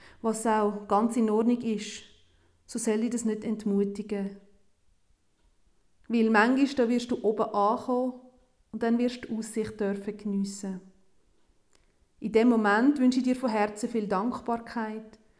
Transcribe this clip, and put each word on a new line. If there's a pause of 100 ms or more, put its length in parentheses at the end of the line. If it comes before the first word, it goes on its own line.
(220)
was
auch
ganz
in
Ordnung
ist, (640)
so
soll
dich
das
nicht
entmutigen. (1700)
Weil
manchmal,
da
wirst
du
oben
ankommen (580)
und
dann
wirst
du
die
Aussicht
dürfen
geniessen. (1400)
In
dem
Moment
wünsche
ich
dir
von
Herzen
viel
Dankbarkeit (220)